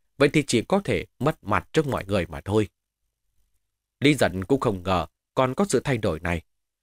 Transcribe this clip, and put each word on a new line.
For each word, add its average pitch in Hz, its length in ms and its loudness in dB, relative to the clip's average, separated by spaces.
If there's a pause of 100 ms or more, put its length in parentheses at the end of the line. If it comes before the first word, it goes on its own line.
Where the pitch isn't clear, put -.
(180)
vậy 143 120 4
thì 151 180 2
chỉ 117 140 2
có 196 220 0
thể 87 220 -2 (140)
mất 147 240 -2
mặt 95 300 0
trước 156 140 2
mọi 107 180 -2
người 95 200 0
mà 73 160 -10
thôi. 101 260 0 (1300)
Lý 143 160 4
Giật 104 160 2 (160)
cũng 139 120 2
không 98 240 -2
ngờ 90 220 0 (300)
còn 127 180 2
có 202 160 0
sự 123 100 2
thay 135 180 -2
đổi 95 220 -2
này. 87 220 -4 (420)